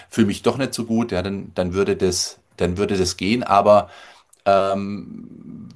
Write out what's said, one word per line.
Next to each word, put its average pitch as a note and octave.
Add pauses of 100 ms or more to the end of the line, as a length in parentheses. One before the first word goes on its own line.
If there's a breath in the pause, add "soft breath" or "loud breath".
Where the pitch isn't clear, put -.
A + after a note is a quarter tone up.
(100)
fühle A2+
mich G2+
doch A#2
nicht C3+
so A#2+
gut, A2+
ja, F2+
dann, G2
dann F2+
würde G2
das, - (180)
dann F2+
würde G2+
das F#2
gehen. A2
Aber, G2+ (580 loud breath)
ähm, G2